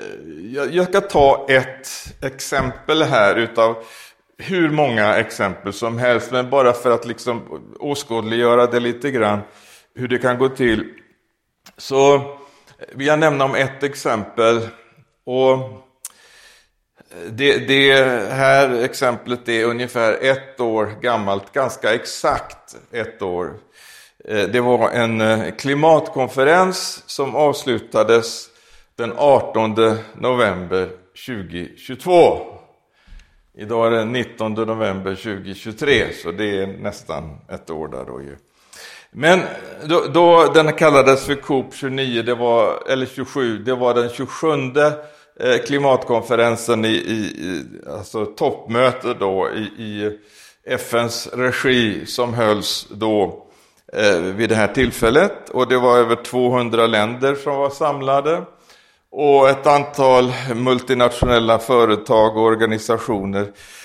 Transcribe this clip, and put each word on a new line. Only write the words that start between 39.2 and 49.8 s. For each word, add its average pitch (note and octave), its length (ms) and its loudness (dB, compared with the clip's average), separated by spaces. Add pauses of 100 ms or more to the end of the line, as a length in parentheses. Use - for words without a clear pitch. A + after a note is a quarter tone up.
då, D#3+ 280 2
då E3 400 6
den D#3 200 6
kallades C3+ 520 4
för C#3+ 100 -2
cop C3+ 400 -4
tjugonio, C3 460 -4
det A#2 140 -2
var, A#2 540 2
eller C3 160 -2
tjugosju, A#2+ 520 -6
det A#2 180 -4
var B2 180 0
den A#2+ 160 0
tjugosjunde, C#3 840 -2 (460)
eh, B2 180 2
klimatkonferensen A#2 1300 0
i, - 20 0
i, A2 40 0
i, F#2 720 -6 (260)
alltså G2+ 360 -8
toppmöte A#2+ 880 -2
då F#2+ 360 -2
i, G#2+ 120 -6
i G#2 580 -8 (460)